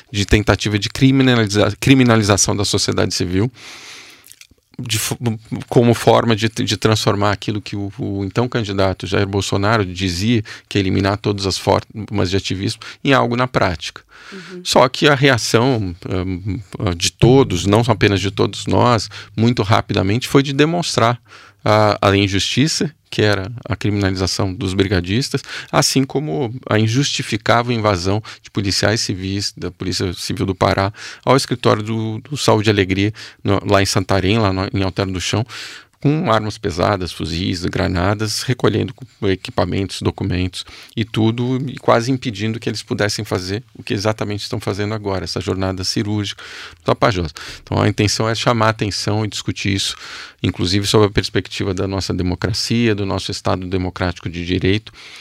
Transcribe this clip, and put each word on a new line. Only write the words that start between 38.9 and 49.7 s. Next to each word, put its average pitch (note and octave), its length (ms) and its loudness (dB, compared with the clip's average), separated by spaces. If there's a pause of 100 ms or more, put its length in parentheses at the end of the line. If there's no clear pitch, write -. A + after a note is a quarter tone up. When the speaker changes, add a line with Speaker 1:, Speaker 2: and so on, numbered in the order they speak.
Speaker 1:
co-, - 360 -10
equipamentos, F#2+ 720 -2
documentos F#2 640 -2 (300)
e A2+ 120 -2
tudo, A#2 500 0 (100)
e A#2+ 120 -8
quase A#2 340 2
impedindo A2 480 -4
que - 80 -6
eles G#2 140 -6
pudessem G#2 420 -2
fazer G2 400 -4 (100)
o - 80 -18
que - 120 -4
exatamente G#2 480 -2
estão - 180 -6
fazendo G#2 320 -4
agora, G2 320 -4
essa F2 160 -6
jornada F#2+ 420 -2
cirúrgica G#2 640 -4 (320)
do - 80 -20
Tapajós. G2+ 500 0 (280)
Então G2 180 -2
a G#2+ 80 4
intenção G#2 400 0
é A2+ 60 -2
chamar A2+ 320 2
a A2 40 6
atenção G#2+ 540 -2
e G#2 40 -4
discutir - 460 -4